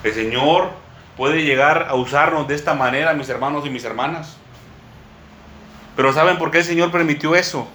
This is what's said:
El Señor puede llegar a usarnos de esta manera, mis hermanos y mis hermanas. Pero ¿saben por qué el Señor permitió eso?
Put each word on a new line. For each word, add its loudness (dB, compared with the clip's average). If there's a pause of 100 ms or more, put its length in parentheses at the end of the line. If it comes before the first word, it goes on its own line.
El 0
Señor 0 (440)
puede 0
llegar 4
a -2
usarnos 0
de -2
esta -2
manera, 0
mis -6
hermanos -4
y -6
mis -8
hermanas. -6 (1600)
Pero 4
¿saben 4
por -4
qué 4
el 2
Señor 0
permitió 0
eso? -2